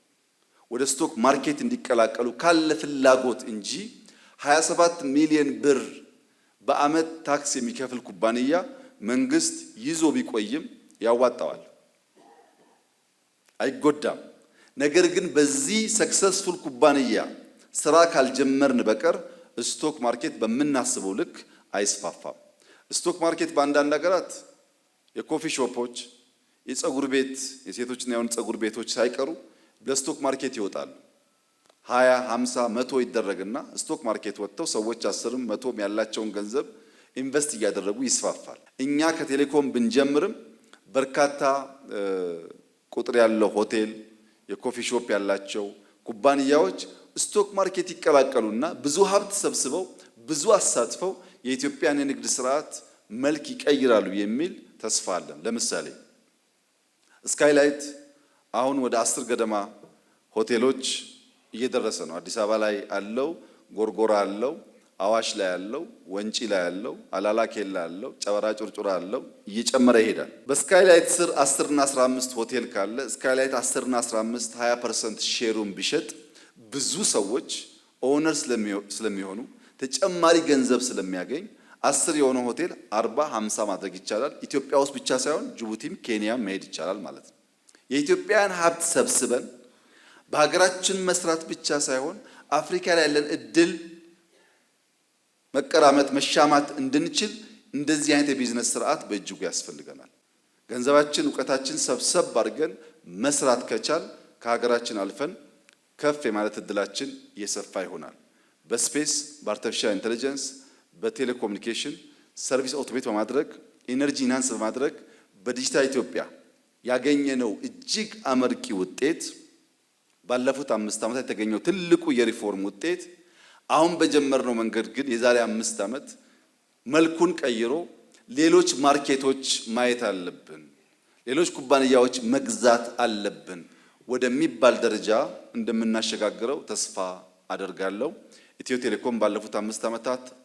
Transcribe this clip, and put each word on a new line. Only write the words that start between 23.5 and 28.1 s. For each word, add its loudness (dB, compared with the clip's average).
በአንዳንድ 2
ሀገራት 0
የኮፊ -6
ሾፖች፣ -4
የፀጉር -2
ቤት፣ 0
የሴቶችና -8